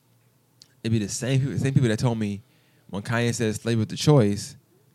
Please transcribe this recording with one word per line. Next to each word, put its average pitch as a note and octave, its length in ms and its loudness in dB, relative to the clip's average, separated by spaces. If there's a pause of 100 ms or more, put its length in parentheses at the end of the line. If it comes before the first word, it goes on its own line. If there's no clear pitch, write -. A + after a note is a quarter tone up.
(840)
it A#2 60 -4
be A2+ 100 2
the G2+ 100 -4
same C3 320 -2
people, B2+ 180 -4
same C3+ 140 0
people B2+ 160 2
that G#2+ 100 0
told A#2+ 180 0
me G2+ 240 -4 (480)
when F#2+ 120 -8
Kanye A#2 320 -2
said A2+ 220 -2
slavery A2+ 240 -2
was G#2+ 80 0
the - 100 -10
choice, G#2+ 580 4 (400)